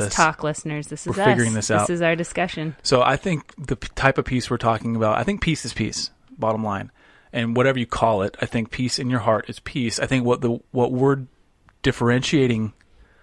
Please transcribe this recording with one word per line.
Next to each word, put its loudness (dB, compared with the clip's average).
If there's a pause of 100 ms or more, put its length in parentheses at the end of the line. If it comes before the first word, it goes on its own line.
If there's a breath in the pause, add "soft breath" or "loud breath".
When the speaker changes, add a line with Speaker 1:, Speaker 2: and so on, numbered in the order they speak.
Speaker 1:
this. -4
Speaker 2:
talk, 2
listeners. -6
This -12
Speaker 1:
We're -4
Speaker 2:
is -4
us. 2
Speaker 1:
figuring 4
this -2
out. 4
Speaker 2:
This -2
is -4
our 2
discussion. -6
Speaker 1:
So 4
I 2
think -4
the -6
p-, -12
type 2
of 0
peace -2
we're 0
talking 0
about, 2
I 0
think -2
peace -2
is -10
peace, -4 (280)
bottom 0
line. -6 (420 soft breath)
And -2
whatever 2
you -2
call 2
it, -2
I 0
think -4
peace -2
in -4
your 0
heart 0
is -12
peace. -4
I 0
think 0
what 2
the, 0 (120)
what 2
we're 2 (580)
differentiating 2 (520 soft breath)